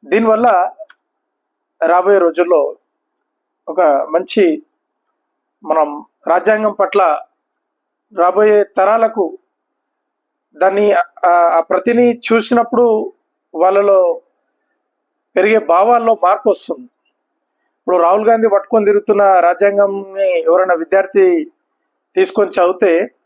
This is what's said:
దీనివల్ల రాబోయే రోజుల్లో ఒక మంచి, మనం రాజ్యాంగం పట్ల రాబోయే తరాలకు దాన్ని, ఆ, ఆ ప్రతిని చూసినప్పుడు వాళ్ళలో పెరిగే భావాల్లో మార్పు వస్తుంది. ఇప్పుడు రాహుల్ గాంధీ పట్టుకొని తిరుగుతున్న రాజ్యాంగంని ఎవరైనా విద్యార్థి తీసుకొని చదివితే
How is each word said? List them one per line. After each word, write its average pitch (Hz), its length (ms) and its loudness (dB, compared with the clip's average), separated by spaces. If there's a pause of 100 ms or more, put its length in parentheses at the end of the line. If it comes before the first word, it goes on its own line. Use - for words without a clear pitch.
(100)
దీనివల్ల 220 600 0 (1160)
రాబోయే 180 320 2
రోజుల్లో 170 580 0 (920)
ఒక 170 140 -6
మంచి, 160 800 -2 (1000)
మనం 151 400 -4 (240)
రాజ్యాంగం 214 440 -2
పట్ల 190 480 -2 (1000)
రాబోయే 202 460 2
తరాలకు 214 760 -2 (1160)
దాన్ని, 196 380 0
ఆ, 180 360 -4
ఆ 170 320 0
ప్రతిని 240 600 -2 (120)
చూసినప్పుడు 233 800 -2 (440)
వాళ్ళలో 185 640 0 (1120)
పెరిగే 214 220 2
భావాల్లో 226 640 2
మార్పు 208 280 0
వస్తుంది. - 340 -6 (880)
ఇప్పుడు - 220 -4
రాహుల్ 185 320 2
గాంధీ 226 200 2
పట్టుకొని 202 360 0
తిరుగుతున్న 202 560 2
రాజ్యాంగంని 196 1000 -2
ఎవరైనా 180 320 2
విద్యార్థి 185 800 0 (640)
తీసుకొని 190 360 0
చదివితే 185 640 0 (120)